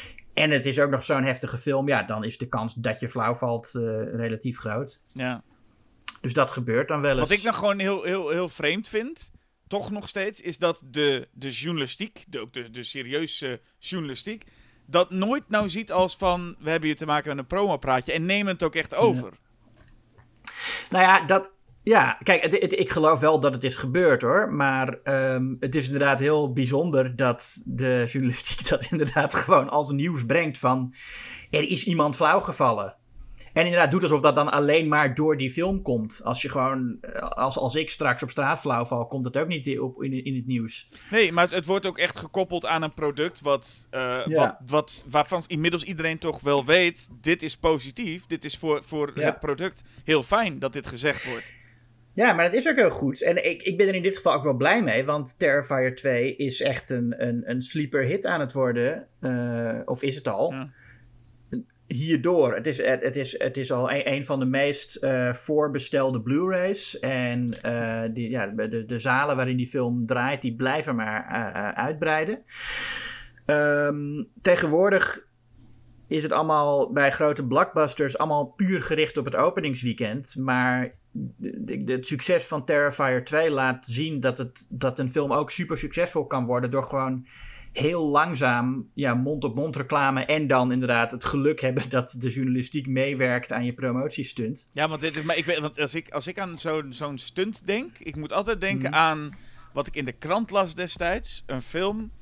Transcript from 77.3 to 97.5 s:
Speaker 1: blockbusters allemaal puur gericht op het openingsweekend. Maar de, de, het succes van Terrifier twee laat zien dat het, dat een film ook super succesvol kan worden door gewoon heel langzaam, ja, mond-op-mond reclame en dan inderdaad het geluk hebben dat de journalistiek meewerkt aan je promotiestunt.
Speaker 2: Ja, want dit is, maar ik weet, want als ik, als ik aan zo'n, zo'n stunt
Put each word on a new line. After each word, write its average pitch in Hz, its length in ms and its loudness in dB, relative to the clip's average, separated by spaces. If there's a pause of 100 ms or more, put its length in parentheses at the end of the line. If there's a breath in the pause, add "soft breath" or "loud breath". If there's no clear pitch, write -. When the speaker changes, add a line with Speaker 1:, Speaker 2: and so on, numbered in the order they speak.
Speaker 1:
blockbusters 143 720 2
allemaal 147 280 2
puur 185 360 0
gericht 156 340 0
op 139 80 0
het 131 100 -6
openingsweekend. 127 1040 0
Maar 127 560 0 (160)
de, - 720 -8
de, 123 80 -2
het 127 140 -2
succes 165 380 0
van 147 200 -6
Terrifier 139 600 2
twee 156 260 2
laat 131 360 0
zien 143 340 -4
dat 127 180 0
het, 127 300 -10
dat 131 300 -4
een 131 120 -2
film 143 220 0
ook 143 180 0
super 170 280 -4
succesvol 165 480 -2
kan 131 200 -2
worden 123 240 0
door 135 140 0
gewoon 131 420 -4 (460 loud breath)
heel 160 360 0
langzaam, 131 840 2
ja, 131 200 0
mond-op-mond 135 600 0
reclame 135 480 2
en 151 220 2
dan 127 260 4
inderdaad 123 380 2
het 120 140 -8
geluk 147 360 2
hebben 131 280 0
dat 127 300 -2
de 123 120 -4
journalistiek 127 560 -2
meewerkt 131 640 0
aan 117 120 -2
je 123 80 -2
promotiestunt. 123 1000 -4
Speaker 2:
Ja, 151 160 0
want 156 120 -6
dit 160 160 -4
is, 156 60 -4
maar 160 140 0
ik 160 80 0
weet, 160 140 0
want 147 220 -4
als 147 140 -2
ik, 160 160 -6
als 143 160 -6
ik 180 120 -8
aan 180 200 -8
zo'n, 156 340 -4
zo'n 143 260 -8
stunt - 480 -6